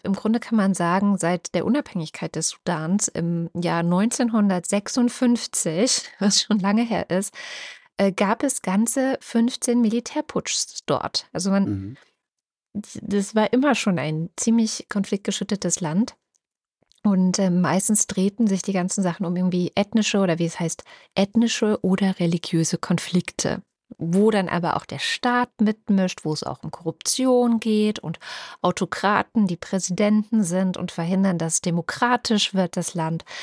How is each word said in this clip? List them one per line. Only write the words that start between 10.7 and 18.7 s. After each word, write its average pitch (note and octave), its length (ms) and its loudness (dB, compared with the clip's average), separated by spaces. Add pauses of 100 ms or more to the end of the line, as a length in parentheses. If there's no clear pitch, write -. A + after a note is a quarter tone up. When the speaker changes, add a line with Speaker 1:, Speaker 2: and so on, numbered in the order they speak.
Speaker 1:
dort. - 480 -2
Also F#3 180 -2
man, G3 140 2
Speaker 2:
Mhm. G2+ 320 -4 (1040)
Speaker 1:
das G3+ 340 -2
war G#3+ 200 2
immer B3+ 200 4
schon F#3+ 240 0
ein D#3 380 -4
ziemlich A3+ 540 0
konfliktgeschüttetes G3 880 -4
Land. F#3 340 -2 (880)
Und, F#3 360 4
äh, G3 100 2
meistens F3+ 580 2
drehten G3+ 420 0
sich F#3+ 120 2
die G3 140 -4